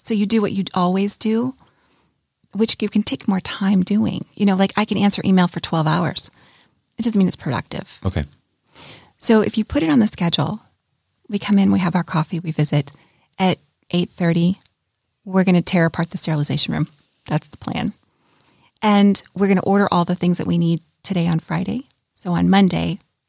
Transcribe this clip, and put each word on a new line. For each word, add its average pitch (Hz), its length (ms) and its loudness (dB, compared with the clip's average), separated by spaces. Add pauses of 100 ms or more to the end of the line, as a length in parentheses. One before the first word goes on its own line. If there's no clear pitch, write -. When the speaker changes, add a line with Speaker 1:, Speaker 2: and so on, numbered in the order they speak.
Speaker 1:
So - 120 -6
you 208 120 0
do 220 160 2
what 202 120 -2
you'd 196 200 -4
always 190 440 0
do, 226 360 -2 (960)
which 220 300 0
you 208 80 -2
can 208 140 0
take - 240 -6
more 190 120 0
time 190 440 0
doing. 208 500 -2
You 208 140 -2
know, 190 80 2
like, 190 200 0
I 214 100 0
can 202 120 -4
answer 202 260 0
email 185 240 4
for 175 120 -12
twelve 160 260 -2
hours. 160 460 -2 (680)
It 226 60 0
doesn't 220 140 2
mean 185 100 4
it's - 80 -4
productive. - 680 -8
Speaker 2:
Okay. 85 220 -2 (920)
Speaker 1:
So 220 240 2
if 214 140 -2
you 220 80 0
put 294 200 -4
it 320 60 0
on 285 100 4
the 214 80 4
schedule, 170 540 -2 (680)
we 202 80 -4
come 202 220 2
in, 196 120 4
we 196 80 2
have 180 160 -2
our 175 80 -2
coffee, 160 360 -4
we 170 120 -6
visit. 147 400 -2 (460)
At 185 220 0 (320)
eight 175 180 -2
thirty, 170 500 0 (640)
we're 185 200 0
gonna 180 180 4
tear 170 240 2
apart 165 240 -2
the - 80 -8
sterilization 147 560 -2
room. 151 140 -2 (400)
That's 156 200 -4
the - 100 -20
plan. - 360 -6 (880)
And 202 400 4 (140)
we're 196 120 0
gonna 190 140 2
order 196 300 2
all 175 140 2
the 175 100 -2
things 180 240 0
that 170 80 -8
we 175 100 0
need 170 240 0 (220)
today 175 240 -2
on 165 120 0
Friday. 185 440 -6 (300)
So - 200 -10
on 175 160 2
Monday, 175 480 2 (320)